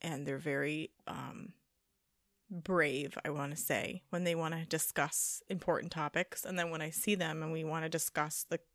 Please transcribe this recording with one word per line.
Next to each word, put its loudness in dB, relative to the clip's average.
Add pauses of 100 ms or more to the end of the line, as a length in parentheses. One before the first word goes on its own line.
and -4
they're 0
very, 0 (160)
um, -8 (960)
brave, 2
I 0
wanna -2
say, 0
when 0
they 2
wanna 0
discuss 0
important 0
topics. -2
And -2
then 2
when -2
I -2
see 2
them 0
and -2
we 0
wanna 0
discuss 0
the, 0 (140)